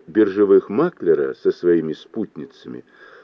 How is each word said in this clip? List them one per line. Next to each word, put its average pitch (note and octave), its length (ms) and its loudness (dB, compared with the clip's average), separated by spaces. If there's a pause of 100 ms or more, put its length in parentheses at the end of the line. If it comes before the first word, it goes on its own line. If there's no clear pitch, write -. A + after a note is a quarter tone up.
биржевых G2 600 2
маклера F2 680 -2
со - 160 -2
своими E2+ 420 0
спутницами - 920 -14 (400)